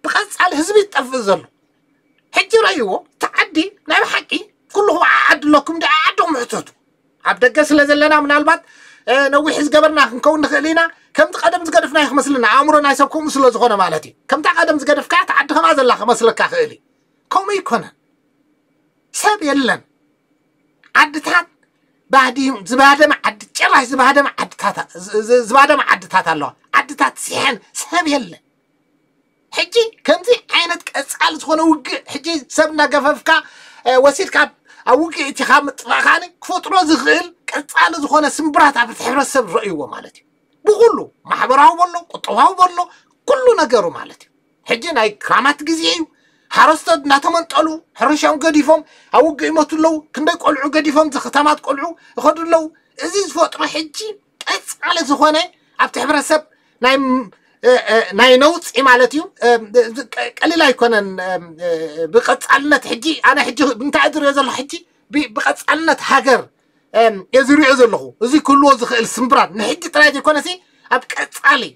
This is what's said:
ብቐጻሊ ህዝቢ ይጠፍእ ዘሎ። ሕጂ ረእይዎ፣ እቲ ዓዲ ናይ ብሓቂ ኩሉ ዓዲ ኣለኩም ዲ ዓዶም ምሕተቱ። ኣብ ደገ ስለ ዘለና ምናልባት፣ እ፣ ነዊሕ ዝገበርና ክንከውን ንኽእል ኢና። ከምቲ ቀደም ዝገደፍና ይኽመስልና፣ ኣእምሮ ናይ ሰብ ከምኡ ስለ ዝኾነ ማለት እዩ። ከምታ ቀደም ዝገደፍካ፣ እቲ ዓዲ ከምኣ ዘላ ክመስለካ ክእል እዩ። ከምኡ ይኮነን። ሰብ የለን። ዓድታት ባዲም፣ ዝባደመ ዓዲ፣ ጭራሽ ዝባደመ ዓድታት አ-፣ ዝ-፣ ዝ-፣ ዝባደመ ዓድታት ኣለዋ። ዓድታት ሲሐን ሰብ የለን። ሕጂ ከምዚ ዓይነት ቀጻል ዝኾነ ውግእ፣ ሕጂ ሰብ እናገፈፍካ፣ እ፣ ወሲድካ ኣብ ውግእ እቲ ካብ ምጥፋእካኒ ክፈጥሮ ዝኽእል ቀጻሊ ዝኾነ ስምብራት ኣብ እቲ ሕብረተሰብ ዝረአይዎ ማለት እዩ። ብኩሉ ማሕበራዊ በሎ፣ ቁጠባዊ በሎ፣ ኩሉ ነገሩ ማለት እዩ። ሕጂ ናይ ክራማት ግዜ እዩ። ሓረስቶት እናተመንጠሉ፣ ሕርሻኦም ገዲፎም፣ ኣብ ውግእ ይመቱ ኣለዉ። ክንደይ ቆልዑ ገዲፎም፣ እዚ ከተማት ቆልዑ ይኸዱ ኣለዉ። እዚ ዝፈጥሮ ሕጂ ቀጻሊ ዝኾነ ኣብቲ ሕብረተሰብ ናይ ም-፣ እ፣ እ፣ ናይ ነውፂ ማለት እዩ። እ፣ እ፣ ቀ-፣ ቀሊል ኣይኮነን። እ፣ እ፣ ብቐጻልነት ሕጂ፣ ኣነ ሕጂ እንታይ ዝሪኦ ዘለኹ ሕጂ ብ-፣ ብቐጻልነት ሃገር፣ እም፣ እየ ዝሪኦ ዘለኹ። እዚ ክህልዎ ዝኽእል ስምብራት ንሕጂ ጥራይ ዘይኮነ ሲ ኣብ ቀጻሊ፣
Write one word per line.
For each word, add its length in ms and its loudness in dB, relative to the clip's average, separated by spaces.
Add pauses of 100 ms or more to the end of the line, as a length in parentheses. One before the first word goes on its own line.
ብቐጻሊ 540 -4
ህዝቢ 240 0
ይጠፍእ 440 -2
ዘሎ። 200 0 (880)
ሕጂ 280 -4
ረእይዎ፣ 300 0 (120)
እቲ 200 -14 (140)
ዓዲ 200 -2 (280)
ናይ 160 0
ብሓቂ 300 -4 (420)
ኩሉ 160 0 (120)
ዓዲ 420 0
ኣለኩም 340 2
ዲ 80 -6 (100)
ዓዶም 360 0
ምሕተቱ። 380 -6 (560)
ኣብ 140 0
ደገ 260 2
ስለ 220 2
ዘለና 340 2
ምናልባት፣ 400 0 (460)
እ፣ 80 2 (140)
ነዊሕ 300 0
ዝገበርና 480 2
ክንከውን 340 0
ንኽእል 260 -2
ኢና። 140 0 (320)
ከምቲ 260 0
ቀደም 260 0
ዝገደፍና 360 0
ይኽመስልና፣ 480 0
ኣእምሮ 320 4
ናይ 140 2
ሰብ 140 2
ከምኡ 220 -6
ስለ 200 0
ዝኾነ 260 2
ማለት 280 0
እዩ። 80 -20 (140)
ከምታ 280 -2
ቀደም 240 0
ዝገደፍካ፣ 380 -2
እቲ 160 0
ዓዲ 160 0
ከምኣ 260 2
ዘላ 200 2
ክመስለካ 540 0
ክእል 220 -2
እዩ። 100 -20 (500)
ከምኡ 240 -2
ይኮነን። 400 -4 (1200)
ሰብ 280 -2
የለን። 400 -2 (1120)
ዓድታት 540 -2 (640)
ባዲም፣ 540 0
ዝባደመ 560 4
ዓዲ፣ 200 -6 (120)
ጭራሽ 340 2
ዝባደመ 480 2
ዓድታት 440 -8
አ-፣ 100 -10 (120)
ዝ-፣ 220 -6
ዝ-፣ 200 2
ዝባደመ 460 2
ዓድታት 400 -2
ኣለዋ። 220 -4 (240)
ዓድታት 440 -2
ሲሐን 380 -4 (200)
ሰብ 300 -4
የለን። 360 -6 (1120)
ሕጂ 220 -6 (280)
ከምዚ 260 0 (220)
ዓይነት 360 -2
ቀጻል 500 -4
ዝኾነ 260 -4
ውግእ፣ 360 0 (100)
ሕጂ 180 -12 (220)
ሰብ 220 0
እናገፈፍካ፣ 580 -2 (580)
እ፣ 100 0
ወሲድካ 400 2 (500)
ኣብ 120 4
ውግእ 260 -4
እቲ 180 -8
ካብ 220 2
ምጥፋእካኒ 580 -2 (140)
ክፈጥሮ 380 -8 (100)
ዝኽእል 440 0 (180)
ቀጻሊ 500 -2
ዝኾነ 340 0
ስምብራት 460 0
ኣብ 140 -2
እቲ 120 -16
ሕብረተሰብ 440 -2
ዝረአይዎ 400 -4
ማለት 280 -16
እዩ። 100 -20 (400)
ብኩሉ 320 4 (280)
ማሕበራዊ 520 4
በሎ፣ 180 -2 (140)
ቁጠባዊ 480 0
በሎ፣ 220 2 (500)
ኩሉ 180 2 (100)
ነገሩ 340 0
ማለት 300 -18
እዩ። 100 -20 (360)
ሕጂ 240 -4
ናይ 260 0
ክራማት 460 -2
ግዜ 240 -4
እዩ። 160 -2 (520)
ሓረስቶት 460 2
እናተመንጠሉ፣ 680 0 (300)
ሕርሻኦም 440 0
ገዲፎም፣ 400 2 (320)
ኣብ 120 6
ውግእ 220 -2
ይመቱ 260 0
ኣለዉ። 220 2 (160)
ክንደይ 280 -2
ቆልዑ 320 -2
ገዲፎም፣ 380 0
እዚ 120 -8
ከተማት 400 0
ቆልዑ 240 -6 (300)
ይኸዱ 260 0
ኣለዉ። 240 0 (340)
እዚ 240 -8
ዝፈጥሮ 460 -4
ሕጂ 300 -8 (420)
ቀጻሊ 640 -6
ዝኾነ 320 0 (420)
ኣብቲ 200 -4
ሕብረተሰብ 440 -2 (400)
ናይ 140 2
ም-፣ 280 -2 (380)
እ፣ 80 4 (140)
እ፣ 100 0 (160)
ናይ 240 4
ነውፂ 300 2 (160)
ማለት 320 4
እዩ። 100 -4 (140)
እ፣ 120 0 (240)
እ፣ 80 4 (300)
ቀ-፣ 240 -8
ቀሊል 280 -2
ኣይኮነን። 440 2 (100)
እ፣ 120 -8 (300)
እ፣ 100 -6 (400)
ብቐጻልነት 760 0
ሕጂ፣ 220 -8 (140)
ኣነ 200 4
ሕጂ 180 -4 (180)
እንታይ 340 -2
ዝሪኦ 220 -2
ዘለኹ 220 -2
ሕጂ 180 -10 (380)
ብ-፣ 220 -2
ብቐጻልነት 720 -2
ሃገር፣ 400 2 (520)
እም፣ 200 4 (100)
እየ 180 2
ዝሪኦ 320 4
ዘለኹ። 280 2 (160)
እዚ 220 -2
ክህልዎ 360 4
ዝኽእል 300 -4
ስምብራት 460 0
ንሕጂ 360 -6
ጥራይ 240 4
ዘይኮነ 280 0
ሲ 80 -10 (420)
ኣብ 180 -2
ቀጻሊ፣ 540 -2 (140)